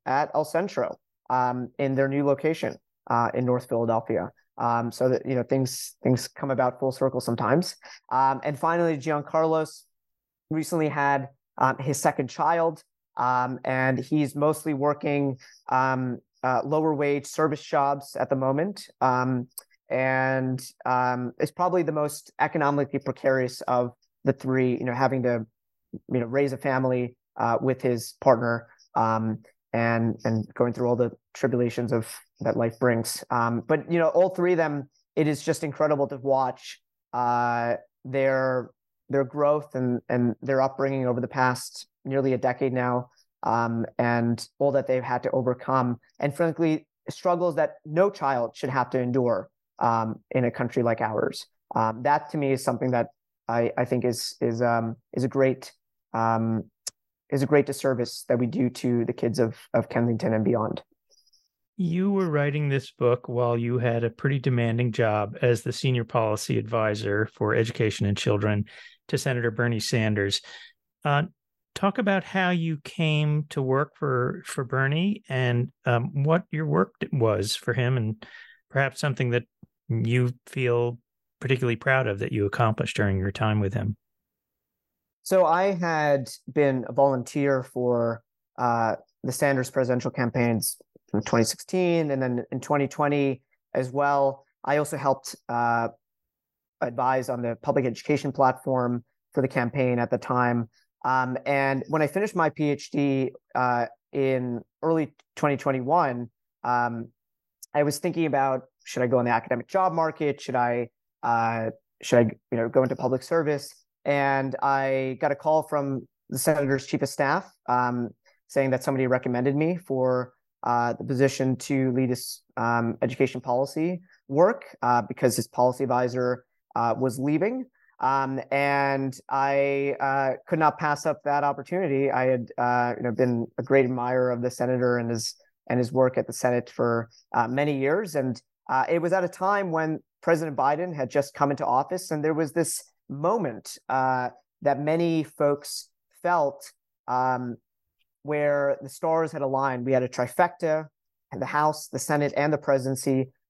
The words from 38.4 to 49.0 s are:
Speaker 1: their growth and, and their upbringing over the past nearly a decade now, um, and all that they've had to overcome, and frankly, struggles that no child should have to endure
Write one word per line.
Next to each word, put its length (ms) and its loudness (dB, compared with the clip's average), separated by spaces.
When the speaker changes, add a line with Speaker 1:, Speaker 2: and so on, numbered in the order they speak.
Speaker 1:
their 140 2
growth 520 0
and, 340 0
and 340 2
their 180 0
upbringing 460 0
over 140 0
the 80 -4
past 580 -2
nearly 280 0
a 60 0
decade 340 0
now, 380 -2
um, 420 0
and 500 0
all 140 2
that 160 0
they've 160 0
had 180 -4
to 80 -2
overcome, 720 0
and 160 -2
frankly, 520 0
struggles 460 -2
that 200 0
no 240 4
child 460 -2
should 140 -4
have 200 0
to 80 0
endure 500 0